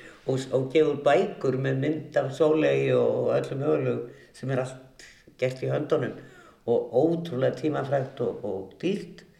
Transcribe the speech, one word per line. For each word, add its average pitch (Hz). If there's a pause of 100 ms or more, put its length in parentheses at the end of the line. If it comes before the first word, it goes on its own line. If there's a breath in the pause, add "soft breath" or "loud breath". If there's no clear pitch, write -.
(260 loud breath)
og 131
s-, -
og 135
gefa 151
út 135
bækur 143
með 135
mynd 151
af 131
Sóleyju 139
og 117
öllu 135
mögulegu 135 (400 loud breath)
sem 131
er 131
allt - (320 loud breath)
gert 127
í 131
höndunum 139 (540 loud breath)
og -
ótrúlega 131
tímafrekt 139
og, 98
og 95
dýrt. - (140 soft breath)